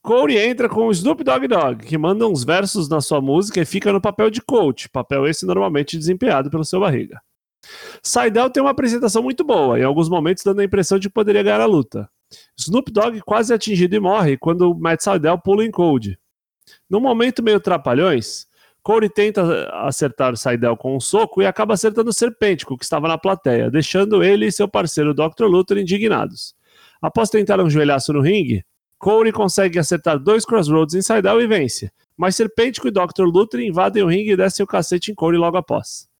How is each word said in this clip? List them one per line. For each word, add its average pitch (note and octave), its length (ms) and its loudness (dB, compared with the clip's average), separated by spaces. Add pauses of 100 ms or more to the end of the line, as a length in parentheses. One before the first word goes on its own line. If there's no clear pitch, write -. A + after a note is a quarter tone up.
Corey B3 380 2
entra A#3+ 280 0
com A3+ 200 0
o A3+ 60 2
Snoop B3 300 0
Dogg C4 240 0
Dogg, D3 380 0
que D#3 140 -4
manda G3 280 0
uns D#3+ 160 -2
versos F3 460 -2
na D3+ 140 0
sua D3 180 0
música F3 400 0
e D#3 60 0
fica G3 260 -2
no G3 80 0
papel G#3+ 300 0
de A3+ 100 -8
coach, F#3+ 480 -2
papel C3+ 380 -4
esse D#3+ 180 -4
normalmente F3 540 -2
desempenhado D#3+ 520 -2
pelo D#3 140 -4
seu F#3 160 -4
barriga. D3 400 -4 (840)
Sydal A#3+ 460 0
tem C4+ 140 0
uma C#4 80 2
apresentação A#3 520 0
muito B3+ 220 -2
boa, D3 340 2
em B2 40 2
alguns D3+ 260 2
momentos F3 340 0
dando G3+ 180 0
a G3+ 40 2
impressão G3 340 0
de G3 100 -4
que - 60 -12
poderia G#3 280 2
ganhar G#3 180 2
a A3+ 60 2
luta. C3+ 420 0 (500)
Snoop A#3 320 -2
Dogg A3 300 -2
quase A3 320 0
é A3+ 40 2
atingido F3+ 380 0
e G#3+ 60 2
morre F#3 360 2
quando F3 380 0
Matt E3 260 -2
Sydal E3+ 400 0
pula G3+ 240 2
em A3+ 60 -4
Cody. C3 480 0 (720)
Num F#3+ 80 0
momento B3 420 0
meio G#3+ 200 2
trapalhões, C#3+ 880 0 (340)
Corey G#3+ 260 2
tenta G3 600 0 (180)
acertar C3 500 -2
Sydal A#2+ 400 0
com C3 200 -6
um C3 40 -4
soco G#3 400 0
e G3 60 4
acaba G#3+ 280 0
acertando A3 360 0
o - 20 -2
Serpêntico, G#3 640 -2
que - 80 -14
estava D3+ 220 -4
na E3 100 0
plateia, B2 540 0
deixando F#3 540 2
ele G3+ 220 4
e G3 60 -2
seu G3+ 140 0
parceiro D#3 480 -2
doutor D#3+ 340 0
Luthor F#3 300 2
indignados. F#3+ 760 -2 (460)
Após G#3 300 -2
tentar G3+ 300 2
um E3+ 100 2
joelhaço C#3+ 420 2
no D3 80 2
ringue, D3 440 0 (340)
Corey A3 320 2
consegue F#3+ 480 0
acertar D#3+ 400 -2
dois G#3+ 260 2
Crossroads D#3+ 520 2
em F#3+ 60 0
Sydal G#3+ 380 2
e A#3+ 60 0
vence, D3+ 460 -2 (240)
mas F#3 180 -2
Serpêntico A#3 540 -2
e - 20 0
doutor F#3 380 0
Luthor G#3+ 320 2
invadem G3 420 0
o F3+ 60 2
ringue G#3 240 0
e F#3+ 40 2
descem F#3+ 280 0
o - 20 -4
cacete F#3 460 -4
em - 20 -8
Corey E3+ 240 0
logo E3+ 180 0
após. - 520 -6 (120)